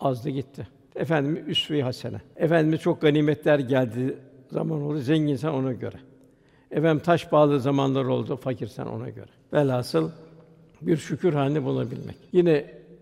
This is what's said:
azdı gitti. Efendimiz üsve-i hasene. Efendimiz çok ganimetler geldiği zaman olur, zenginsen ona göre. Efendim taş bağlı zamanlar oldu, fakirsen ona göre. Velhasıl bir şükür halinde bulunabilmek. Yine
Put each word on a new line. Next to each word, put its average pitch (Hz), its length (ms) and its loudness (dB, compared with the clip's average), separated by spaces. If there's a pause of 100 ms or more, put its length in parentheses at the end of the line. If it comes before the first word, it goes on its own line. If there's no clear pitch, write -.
azdı 127 300 -2
gitti. 135 380 -10 (280)
Efendimiz 147 520 -2
üsve-i - 340 -2
hasene. 120 380 -6 (160)
Efendimiz 160 440 2
çok 170 200 0
ganimetler 151 580 4
geldiği 127 560 0 (360)
zaman 156 320 -4
olur, 147 140 -4
zenginsen 147 540 0
ona 131 220 -2
göre. 107 240 -8 (720)
Efendim 156 340 2
taş 170 280 2
bağlı 147 280 6
zamanlar 135 440 0
oldu, 127 320 -2
fakirsen 127 500 -8
ona 117 240 -10
göre. - 200 -18 (220)
Velhasıl 147 580 0 (720)
bir 165 140 2
şükür 170 360 -2
halinde 143 320 0
bulunabilmek. 123 520 -4 (160)
Yine 170 420 2 (280)